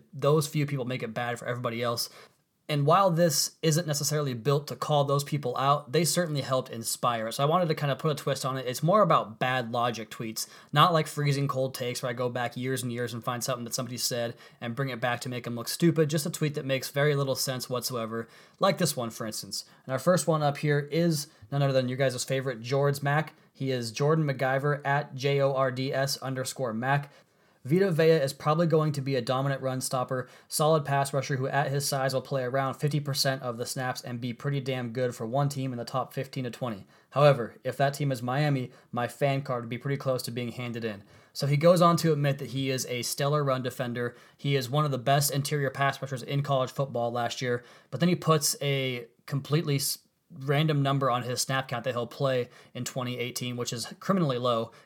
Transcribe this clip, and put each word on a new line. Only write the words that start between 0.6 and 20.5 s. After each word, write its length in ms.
people 200
make 180
it 100
bad 240
for 80
everybody 380
else. 260
And 160
while 260
this 400
isn't 260
necessarily 460
built 340
to 80
call 300
those 180
people 320
out, 380
they 100
certainly 380
helped 280
inspire 600
it. 60
So 80
I 20
wanted 240
to 60
kind 180
of 40
put 140
a 40
twist 300
on 120
it. 100
It's 160
more 200
about 360
bad 320
logic 380
tweets, 380
not 180
like 160
freezing 400
cold 260
takes 300
where 60
I 40
go 140
back 300
years 260
and 80
years 220
and 100
find 180
something 220
that 100
somebody 220
said 400
and 160
bring 140
it 100
back 220
to 80
make 180
'em 80
look 140
stupid. 400
Just 160
a 40
tweet 260
that 100
makes 240
very 260
little 200
sense 340
whatsoever, 580
like 200
this 180
one, 140
for 140
instance. 380
And 80
our 60
first 280
one 160
up 140